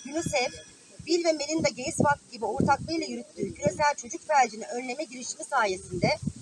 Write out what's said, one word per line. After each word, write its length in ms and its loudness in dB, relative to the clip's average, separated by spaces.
unicef, 480 0
Bill 200 2
ve 60 4
Melinda 380 0
Gates 300 -6
Vakfı 320 2
gibi 140 -8
ortaklığıyla 640 0
yürüttüğü 460 -6
küresel 420 2
çocuk 320 -12
felcini 380 4
önleme 380 -6
girişimi 400 -10
sayesinde 680 0